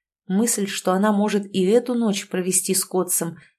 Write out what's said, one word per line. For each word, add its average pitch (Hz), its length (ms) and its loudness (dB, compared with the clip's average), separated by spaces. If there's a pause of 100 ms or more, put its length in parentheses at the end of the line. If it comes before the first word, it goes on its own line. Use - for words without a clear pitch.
(260)
Мысль, 208 400 0
что 196 260 -2
она 196 180 2
может 208 360 0
и 190 180 0
эту 240 300 2
ночь 220 340 -2
провести 185 460 -2
с 180 100 -2
Котцем, 175 540 -2 (200)